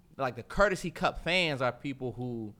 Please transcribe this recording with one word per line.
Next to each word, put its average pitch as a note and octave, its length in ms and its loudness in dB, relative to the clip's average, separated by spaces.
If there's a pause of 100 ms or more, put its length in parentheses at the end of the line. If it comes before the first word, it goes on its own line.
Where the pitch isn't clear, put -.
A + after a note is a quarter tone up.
(180)
like, C3 180 -2
the A#2 80 -10
courtesy F#3+ 460 2
cup - 340 0
fans E3 380 2
are B2 100 2
people B2+ 420 -6
who A2+ 460 -6